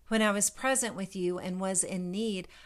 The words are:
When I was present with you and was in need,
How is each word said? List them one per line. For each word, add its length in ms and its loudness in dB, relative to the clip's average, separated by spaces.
When 160 4
I 80 6
was 200 2
present 440 0
with 220 -6
you 240 0
and 200 -4
was 220 0
in 300 -2
need, 340 -2